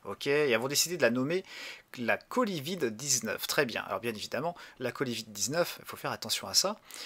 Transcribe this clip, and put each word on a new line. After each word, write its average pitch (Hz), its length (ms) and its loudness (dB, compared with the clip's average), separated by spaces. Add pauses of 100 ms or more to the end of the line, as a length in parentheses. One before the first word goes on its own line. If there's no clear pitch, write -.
ok, 98 240 -4
et 143 260 6
avons 117 140 2
décidé 160 280 2
de 156 60 2
la 120 80 8
nommer 143 340 0 (540)
la 110 200 2
covid 190 580 0 (140)
dix-neuf. 113 560 -2
Très 147 200 4
bien. 98 160 -2
Alors 95 180 -2
bien 117 140 -2
évidemment, 131 400 -4 (240)
la 120 140 -2
covid 117 360 -2
dix-neuf, 113 520 0
il - 60 -18
faut - 100 -8
faire 139 160 -4
attention 110 340 -4
à 98 80 -4
ça. 208 220 4 (300)